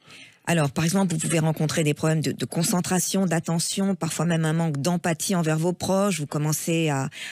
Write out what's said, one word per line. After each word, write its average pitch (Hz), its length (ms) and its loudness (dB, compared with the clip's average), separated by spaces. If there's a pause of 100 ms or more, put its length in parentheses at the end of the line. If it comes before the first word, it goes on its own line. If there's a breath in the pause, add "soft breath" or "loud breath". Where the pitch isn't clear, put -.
(480 loud breath)
Alors, 160 220 4
par 160 140 -2
exemple, 185 280 2
vous 160 80 -2
pouvez 160 200 0
rencontrer 156 440 2
des 147 120 2
problèmes 160 260 0
de, 135 100 0
de 120 140 -6
concentration, 180 800 0
d'attention, 170 680 0
parfois 160 300 -2
même 165 200 2
un 156 80 2
manque 165 260 0
d'empathie 175 540 0
envers 156 240 2
vos 170 160 0
proches. 190 460 0
Vous 143 80 -6
commencez 156 640 0
à 135 200 0 (220 loud breath)